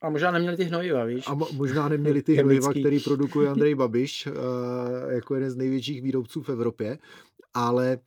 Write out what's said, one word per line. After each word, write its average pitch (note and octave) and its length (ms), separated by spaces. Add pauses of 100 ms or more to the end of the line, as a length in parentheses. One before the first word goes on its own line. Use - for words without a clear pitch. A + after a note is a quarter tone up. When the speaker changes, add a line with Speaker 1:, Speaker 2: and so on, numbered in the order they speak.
Speaker 1:
A D#3+ 100
možná D#3 200
neměli F3 260
ty F#3 80
hnojiva, E3+ 400
víš? B2 220
Speaker 2:
A C#3+ 80
mo-, D#3 220
možná C#3+ 320
neměli D3 340
ty D#3 120
Speaker 1:
<laughs> - 20
Chemický. C3+ 280
Speaker 2:
hnojiva, C#3+ 160
který C#3+ 200
produkuje C#3+ 480
Andrej C#3+ 260
Babiš, B2+ 520
eh, C#3+ 40 (840)
jako B2 200
jeden C3+ 160
z B2 60
největších C3 460
výrobců C3 400
v - 60
Evropě. A#2 500 (560)
Ale B2 520